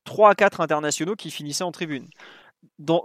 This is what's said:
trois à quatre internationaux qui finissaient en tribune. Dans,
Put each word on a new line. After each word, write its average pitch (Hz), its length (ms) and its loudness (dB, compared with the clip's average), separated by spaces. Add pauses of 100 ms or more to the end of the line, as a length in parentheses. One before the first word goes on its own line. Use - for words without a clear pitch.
trois 208 280 6
à 190 40 2
quatre 196 260 2
internationaux 151 540 -2
qui 160 160 -12
finissaient 147 320 -8
en 175 80 -4
tribune. 151 360 -8 (680)
Dans, 160 280 0